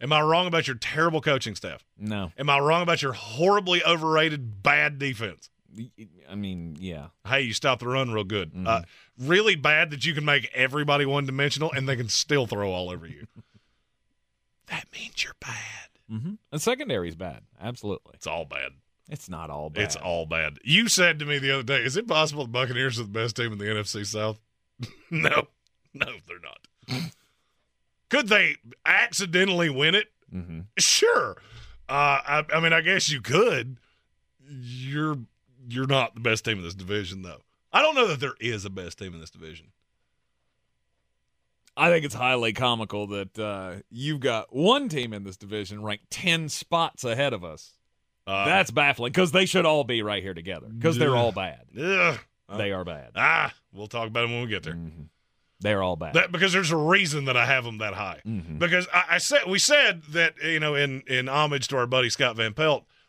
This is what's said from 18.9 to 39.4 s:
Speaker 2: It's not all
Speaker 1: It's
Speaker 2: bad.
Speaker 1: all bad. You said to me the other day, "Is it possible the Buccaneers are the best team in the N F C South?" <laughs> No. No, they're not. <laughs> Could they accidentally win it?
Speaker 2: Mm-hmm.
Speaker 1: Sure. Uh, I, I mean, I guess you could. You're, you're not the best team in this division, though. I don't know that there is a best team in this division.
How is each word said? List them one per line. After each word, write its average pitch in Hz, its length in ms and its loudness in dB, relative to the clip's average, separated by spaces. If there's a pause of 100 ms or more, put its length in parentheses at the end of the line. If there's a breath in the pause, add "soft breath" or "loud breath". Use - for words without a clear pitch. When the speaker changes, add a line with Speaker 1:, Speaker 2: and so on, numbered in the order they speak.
Speaker 2:
It's - 200 -14
not 80 220 -10
all 76 240 -8
Speaker 1:
It's 104 220 -2
Speaker 2:
bad. - 80 -10
Speaker 1:
all 85 220 -2
bad. 78 380 -2
You 196 240 4
said 175 320 4
to 151 40 -8
me 147 140 -2
the 135 140 0
other 135 100 0
day, 131 220 0
"Is 131 120 -2
it 226 120 -4
possible 151 360 2
the 113 60 -10
Buccaneers 123 480 -2
are 123 60 -6
the 104 40 -12
best 110 280 -4
team 117 160 -2
in 104 60 -10
the 101 120 -6
N 110 60 -2
F 104 100 -4
C 104 180 -6
South?" 107 360 -4 (380)
<laughs> - 320 -14
No. 151 380 0 (460)
No, 139 120 -4 (200)
they're 90 160 -16
not. - 600 -12 (680 loud breath)
<laughs> - 400 -20
Could 262 200 0
they 185 280 4 (280)
accidentally 185 880 2
win 147 240 4
it? 214 120 2 (260)
Speaker 2:
Mm-hmm. 87 280 -10 (180)
Speaker 1:
Sure. 165 580 4 (520 loud breath)
Uh, 143 540 2
I, - 20 -10 (100)
I 165 60 4
mean, 165 120 4
I 165 100 6
guess 175 260 2
you 147 120 -2
could. 131 580 2 (680)
You're, 139 720 -4 (500)
you're 127 200 -2
not 131 260 4
the 113 60 -14
best 113 240 2
team 110 140 0
in 92 60 -8
this 85 100 -8
division, 95 480 -6
though. 85 200 -16 (300)
I 208 100 6
don't 311 140 2
know 254 120 4
that 147 120 -2
there 127 200 -4
is 113 240 -4
a 101 60 -10
best 92 280 -12
team 95 160 -12
in 82 60 -16
this 80 100 -18
division. 80 380 -20 (2000)